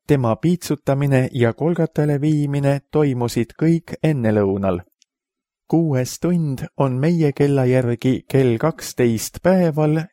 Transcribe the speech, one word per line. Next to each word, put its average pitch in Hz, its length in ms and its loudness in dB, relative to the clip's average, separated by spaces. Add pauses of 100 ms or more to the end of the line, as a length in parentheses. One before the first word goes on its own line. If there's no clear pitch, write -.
tema 123 280 2
piitsutamine 139 1000 0
ja 117 200 2
kolgatele 151 680 -2
viimine 143 600 0 (100)
toimusid 123 680 -2
kõik 165 460 0
ennelõunal. 101 800 0 (880)
Kuues 147 480 0
tund 160 460 -2 (120)
on 131 220 0
meie 160 320 2
kella 143 320 2
järgi 127 640 0
kell 127 320 2
kaksteist - 800 -2
päeval 160 640 2 (120)